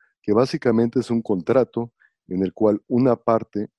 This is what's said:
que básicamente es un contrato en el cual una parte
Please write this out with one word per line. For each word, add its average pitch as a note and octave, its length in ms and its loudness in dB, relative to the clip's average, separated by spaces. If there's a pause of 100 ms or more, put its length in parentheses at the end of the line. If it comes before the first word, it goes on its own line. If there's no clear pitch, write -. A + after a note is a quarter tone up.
(220)
que G#2 100 -4
básicamente A#2+ 680 0
es A2+ 100 -6
un A#2 120 -2
contrato A#2 720 -2 (360)
en F#2 140 -2
el F#2 100 -2
cual G#2 340 0
una B2 300 2
parte A2 640 -4